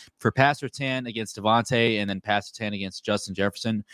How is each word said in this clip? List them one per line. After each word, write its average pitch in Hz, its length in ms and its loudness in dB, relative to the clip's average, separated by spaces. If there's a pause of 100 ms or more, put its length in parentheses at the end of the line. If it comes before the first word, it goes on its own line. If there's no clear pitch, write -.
(200)
for 110 120 2
Pastor 139 380 2
Tan 131 380 -4
against 110 280 -6
Devontae, 113 640 4
and 101 80 -2
then 98 140 -4
Pastor 104 340 0
Tan 104 180 -6
against 98 300 -8
Justin 104 300 -2
Jefferson, 104 500 -2 (100)